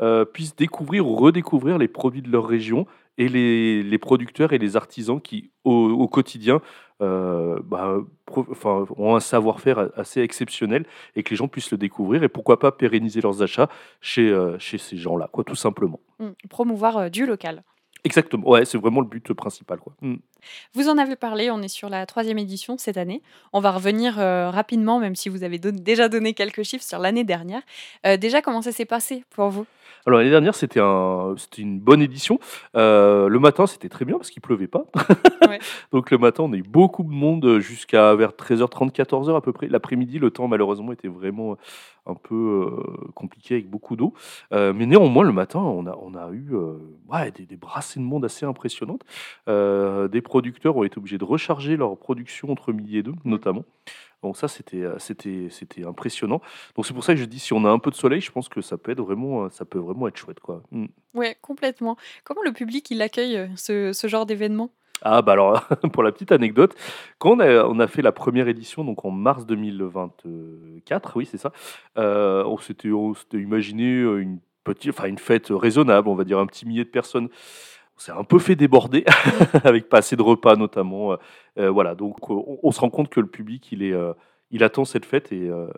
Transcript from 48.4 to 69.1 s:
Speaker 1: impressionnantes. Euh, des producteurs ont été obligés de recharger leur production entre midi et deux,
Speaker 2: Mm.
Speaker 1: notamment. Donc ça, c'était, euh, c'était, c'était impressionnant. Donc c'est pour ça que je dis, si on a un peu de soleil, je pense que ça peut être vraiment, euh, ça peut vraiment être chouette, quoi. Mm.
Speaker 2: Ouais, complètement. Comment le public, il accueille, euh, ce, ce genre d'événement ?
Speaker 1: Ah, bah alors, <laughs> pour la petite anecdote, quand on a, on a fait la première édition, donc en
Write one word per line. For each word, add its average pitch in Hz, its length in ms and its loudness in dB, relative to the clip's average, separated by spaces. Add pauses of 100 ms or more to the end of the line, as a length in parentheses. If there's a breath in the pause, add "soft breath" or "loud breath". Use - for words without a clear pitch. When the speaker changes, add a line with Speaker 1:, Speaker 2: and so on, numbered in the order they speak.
Speaker 1:
impressionnantes. 131 560 -8 (460 loud breath)
Euh, 98 600 0
des 113 140 -4
producteurs 127 540 -2
ont 113 80 2
été 98 120 -4
obligés 98 220 -10
de 92 60 -8
recharger 147 520 -4
leur 113 220 -2
production 127 520 -10
entre 127 220 -6
midi 107 240 -8
et 107 60 -2
deux, 120 100 -10 (120)
Speaker 2:
Mm. 117 60 -2
Speaker 1:
notamment. 104 340 -4 (580 loud breath)
Donc 98 140 -8
ça, - 100 -6
c'était, - 360 -12
euh, 87 160 -6
c'était, 95 520 -12
c'était - 340 -16
impressionnant. 127 560 -6 (360 loud breath)
Donc 110 100 -6
c'est 131 80 -10
pour 123 100 -10
ça - 80 4
que 135 80 2
je 120 60 -6
dis, 120 140 -14
si - 120 -8
on 110 120 2
a 104 40 4
un 113 120 4
peu 139 100 -4
de - 60 -4
soleil, 143 240 2
je - 100 -10
pense - 180 -10
que - 140 -10
ça - 160 -10
peut - 140 -6
être 123 100 -6
vraiment, 110 420 -6
euh, 95 60 -6
ça - 140 -16
peut - 160 -8
vraiment 95 260 -6
être 101 100 -8
chouette, - 240 -20
quoi. 85 300 -14
Mm. 113 160 -8 (280)
Speaker 2:
Ouais, 233 280 -6
complètement. 254 540 -6 (280 loud breath)
Comment 359 180 -10
le 254 100 -2
public, 233 380 -10
il 226 120 -4
accueille, 240 340 -4
euh, 190 200 -8
ce, 202 360 -4
ce 214 140 -6
genre 220 180 -2
d'événement ? 214 460 -4 (340 loud breath)
Speaker 1:
Ah, 110 160 6
bah 104 120 6
alors, 98 360 4
<laughs> 151 240 -2
pour 117 120 2
la 104 80 2
petite - 180 -4
anecdote, 123 460 4 (420 loud breath)
quand 196 140 6
on 247 80 4
a, 120 240 8
on 117 160 0
a 113 80 4
fait - 140 -4
la 113 100 6
première 123 340 0
édition, 117 380 -6
donc 113 200 -8
en 98 60 -8